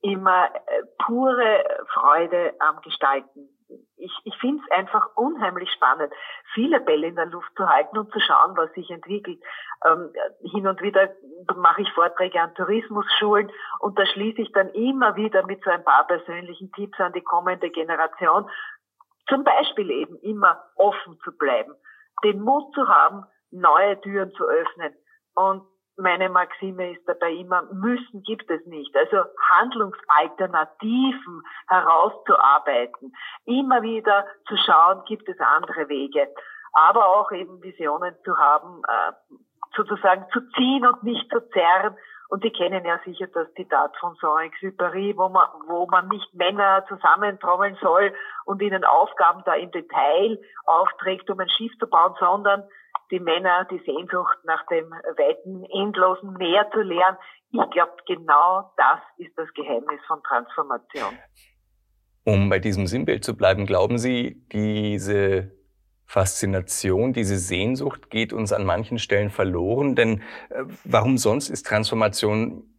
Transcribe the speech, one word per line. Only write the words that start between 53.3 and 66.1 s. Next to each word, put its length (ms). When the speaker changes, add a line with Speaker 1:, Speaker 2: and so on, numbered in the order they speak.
Speaker 1:
die 160
Sehnsucht 600
nach 240
dem 200
weiten, 480
endlosen 680
Meer 360
zu 120
leeren. 340
Ich 220
glaub, 340
genau 720
das 240
ist 200
das 180
Geheimnis 520
von 160
Transformation. 960
Speaker 2:
Um 240
bei 120
diesem 260
Sinnbild 380
zu 120
bleiben, 300
glauben 320
Sie, 540
diese 960
Faszination, 1080